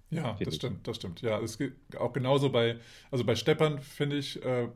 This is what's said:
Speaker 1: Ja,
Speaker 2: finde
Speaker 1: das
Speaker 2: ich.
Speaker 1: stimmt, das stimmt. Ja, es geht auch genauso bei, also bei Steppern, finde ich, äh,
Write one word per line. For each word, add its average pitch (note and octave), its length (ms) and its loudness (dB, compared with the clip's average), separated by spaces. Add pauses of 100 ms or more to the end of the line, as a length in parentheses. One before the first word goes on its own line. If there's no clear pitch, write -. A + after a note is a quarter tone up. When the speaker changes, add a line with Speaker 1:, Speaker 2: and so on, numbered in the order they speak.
(120)
Speaker 1:
Ja, D3 240 -2
Speaker 2:
finde F#3 100 -2
Speaker 1:
das D#3 100 -2
Speaker 2:
ich. - 20 -4
Speaker 1:
stimmt, G#2 300 -6
das D3+ 100 -4
stimmt. F2 240 -10
Ja, G#2+ 180 0
es A2+ 180 -6
geht C#3 160 -4 (240)
auch A#2+ 160 -2
genauso C3+ 360 4
bei, A#2 280 4 (320)
also B2 140 0
bei A2+ 120 4
Steppern, D3+ 460 2
finde C#3+ 360 -2
ich, - 260 -6
äh, B2 320 0